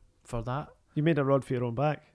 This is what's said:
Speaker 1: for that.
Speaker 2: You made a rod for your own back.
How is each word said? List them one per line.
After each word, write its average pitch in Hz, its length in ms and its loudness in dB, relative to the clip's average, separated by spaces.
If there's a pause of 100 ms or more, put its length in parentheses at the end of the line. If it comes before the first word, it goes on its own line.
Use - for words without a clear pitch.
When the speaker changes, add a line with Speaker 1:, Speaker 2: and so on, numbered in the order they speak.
(220)
Speaker 1:
for 117 200 -8
that. 127 260 -6 (260)
Speaker 2:
You 151 80 0
made 156 160 4
a 143 60 2
rod 135 200 4
for - 80 -4
your 123 120 -2
own 117 100 -4
back. 143 280 -2 (120)